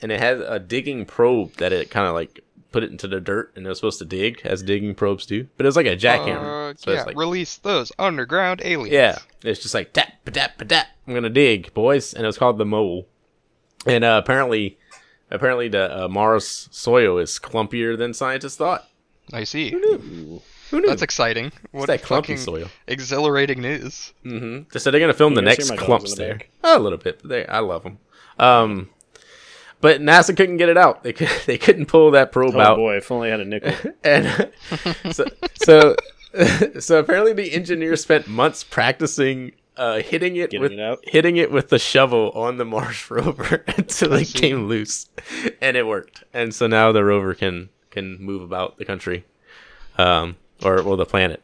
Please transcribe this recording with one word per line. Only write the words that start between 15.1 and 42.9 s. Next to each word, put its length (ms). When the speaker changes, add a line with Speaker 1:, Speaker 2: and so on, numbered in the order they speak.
Speaker 1:
apparently 380
the, 360
uh, 40
Mars 640
soil 460
is 200
clumpier 580
than 180
scientists 420
thought. 320
Speaker 2:
I 120
see. 260
Speaker 1:
Who 100
knew? 140
Speaker 3:
Ooh. 480
Speaker 1:
Who 80
knew? 80
Speaker 2:
That's 140
exciting. 440
Speaker 1:
It's 100
Speaker 2:
What 160
Speaker 1:
that 160
clunky 60
Speaker 2:
fucking 300
Speaker 1:
soil. 300
Speaker 2:
exhilarating 760
news. 500
Speaker 1:
Mm-hmm. 480
They 80
said 120
they're 80
gonna 140
film 200
Speaker 3:
You 20
Speaker 1:
the 60
Speaker 3:
guys 160
Speaker 1:
next 100
Speaker 3:
hear 80
my 0
dogs 100
Speaker 1:
clumps 280
Speaker 3:
in 40
the 60
Speaker 1:
there. 100
Speaker 3:
back? 160
Speaker 1:
A 160
little 180
bit, 240
but 60
they, 180
I 140
love 260
'em. 120
Um, 520
but 200
nasa 360
couldn't 220
get 100
it 100
out. 240
They 100
cou-, 140
<laughs> 100
they 120
couldn't 280
pull 260
that 200
probe 240
Speaker 3:
Oh, 40
Speaker 1:
out. 160
Speaker 3:
boy, 200
if 140
only 180
I 40
had 80
a 40
nickel. 280
Speaker 1:
<laughs> 160
And 460
<laughs> 300
so, 120
so, 340
<laughs> 460
so 180
apparently 340
the 200
engineer 440
spent 320
months 360
practicing, 880
uh, 240
hitting 360
it 140
Speaker 3:
Getting 100
Speaker 1:
with, 120
Speaker 3:
it 80
out? 260
Speaker 1:
hitting 300
it 160
with 160
the 100
shovel 520
on 280
the 60
Mars 460